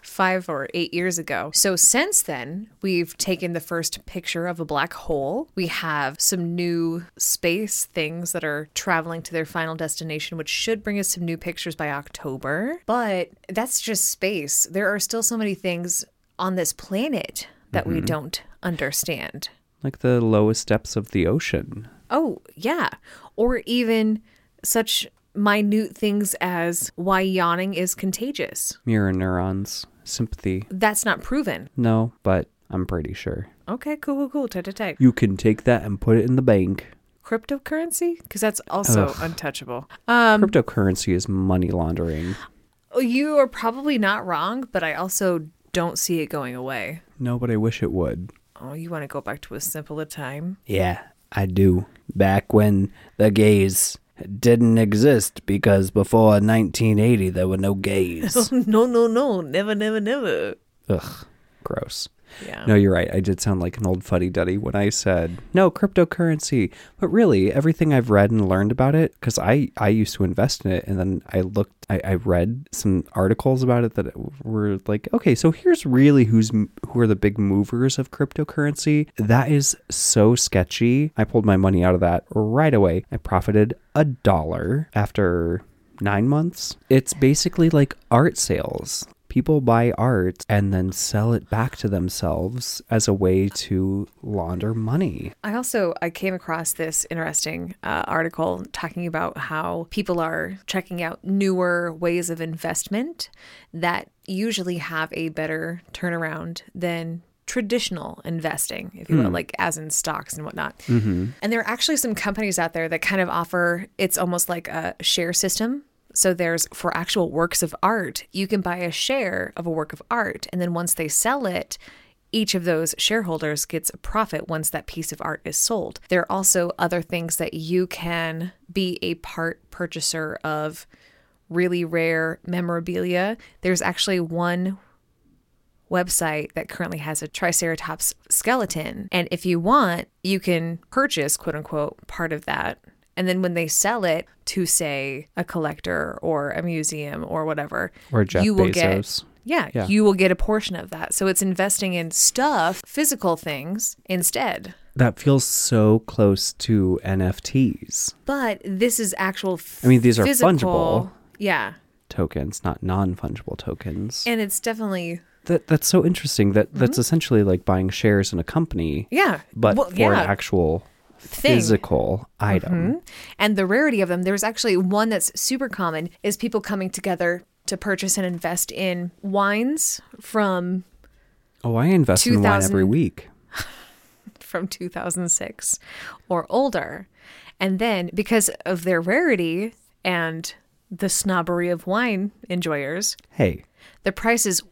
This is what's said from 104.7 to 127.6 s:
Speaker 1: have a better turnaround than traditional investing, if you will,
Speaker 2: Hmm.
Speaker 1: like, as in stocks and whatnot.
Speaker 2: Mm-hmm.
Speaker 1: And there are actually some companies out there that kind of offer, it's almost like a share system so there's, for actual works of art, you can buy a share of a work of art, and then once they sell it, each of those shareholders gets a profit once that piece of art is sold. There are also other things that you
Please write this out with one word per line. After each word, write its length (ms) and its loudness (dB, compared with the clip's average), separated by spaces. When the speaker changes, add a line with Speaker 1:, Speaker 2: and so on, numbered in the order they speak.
Speaker 1:
have 340 -6
a 160 -4
better 540 -6
turnaround 720 -6
than 480 -6
traditional 800 -4
investing, 720 -6
if 140 -12
you 80 4
will, 80 4
Speaker 2:
Hmm. 80 0
Speaker 1:
like, 260 -6
as 180 -2
in 120 -12
stocks 460 -4
and 100 -10
whatnot. 420 -8
Speaker 2:
Mm-hmm. 380 2
Speaker 1:
And 100 -2
there 80 0
are 80 -4
actually 300 0
some 180 -2
companies 420 -4
out 140 0
there 160 -4
that 140 -4
kind 180 0
of 80 2
offer, 600 -2
it's 200 0
almost 300 0
like 220 -6
a 320 -6
share 320 0
system 500 -2
so 180 2
there's, 400 -2
for 220 -4
actual 340 -2
works 320 -2
of 220 -4
art, 480 -2
you 160 -4
can 140 0
buy 160 -4
a 140 -4
share 640 -4
of 120 -8
a 40 -2
work 220 -4
of 160 -14
art, 420 -4
and 100 -4
then 120 -2
once 200 -2
they 140 -4
sell 380 -2
it, 320 -6
each 240 0
of 80 -2
those 340 0
shareholders 680 -2
gets 280 -6
a 40 -16
profit 500 -4
once 220 -4
that 180 -8
piece 240 -10
of 100 -10
art 240 -6
is 120 -6
sold. 420 -2
There 120 2
are 100 -4
also 480 0
other 220 0
things 360 -6
that 160 -4
you 340 -2